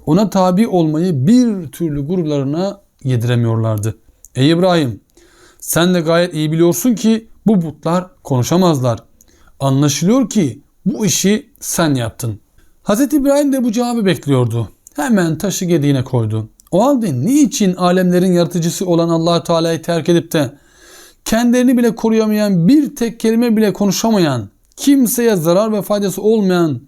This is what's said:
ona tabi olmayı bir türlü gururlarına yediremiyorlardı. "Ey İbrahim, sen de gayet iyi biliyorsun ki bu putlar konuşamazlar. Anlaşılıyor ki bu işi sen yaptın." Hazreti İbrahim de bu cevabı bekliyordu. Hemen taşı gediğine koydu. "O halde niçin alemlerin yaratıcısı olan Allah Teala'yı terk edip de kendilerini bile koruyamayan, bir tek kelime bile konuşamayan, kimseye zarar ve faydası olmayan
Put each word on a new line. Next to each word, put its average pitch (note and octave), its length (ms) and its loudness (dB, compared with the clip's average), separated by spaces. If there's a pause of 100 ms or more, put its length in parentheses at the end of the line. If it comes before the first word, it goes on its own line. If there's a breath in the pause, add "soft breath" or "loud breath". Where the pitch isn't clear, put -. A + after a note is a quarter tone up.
ona F3+ 240 2
tabi F#3 380 2
olmayı D#3+ 600 0
bir G#3+ 440 2
türlü D3 360 -6
gururlarına D#3+ 760 -4 (220)
yediremiyorlardı. A2+ 960 -2 (380)
"Ey C3+ 140 2
İbrahim, E3 520 0 (580 soft breath)
sen F3 340 0
de F3+ 80 0
gayet E3+ 320 0
iyi D3+ 180 -2
biliyorsun E3+ 440 2
ki A3 320 0 (200)
bu G#3 120 4
putlar E3 480 -4 (160)
konuşamazlar. C3 760 0 (600 soft breath)
Anlaşılıyor D3 680 0
ki C#3 320 -2 (240)
bu A3 200 -2
işi F#3+ 440 -2 (100)
sen D#3 360 -2
yaptın." A2+ 440 -6 (440)
Hazreti A#3+ 320 0
İbrahim C#4+ 380 0
de C4+ 100 0
bu B3 80 0
cevabı A#3 340 -2
bekliyordu. B2 640 0 (260)
Hemen F#3+ 420 0
taşı F#3 280 -6
gediğine C#3+ 380 0
koydu. A2 460 -4 (220)
"O G3 140 2
halde G#3+ 400 0
niçin A3 500 2
alemlerin F3+ 580 2
yaratıcısı E3+ 520 -2
olan E3+ 240 2
Allah E3 340 0
Teala'yı E3 380 -2
terk E3+ 280 -2
edip E3 240 0
de D3 180 0 (760 loud breath)
kendilerini A#3+ 520 2
bile A#3 180 2
koruyamayan, G#3+ 720 0
bir C#4+ 280 2
tek A#3 240 -6
kelime A3+ 380 2
bile G#3+ 160 2
konuşamayan, F3+ 760 0 (260)
kimseye A#3+ 600 2
zarar F3+ 360 2
ve G#3 100 -2
faydası G3+ 400 -4
olmayan F3+ 640 2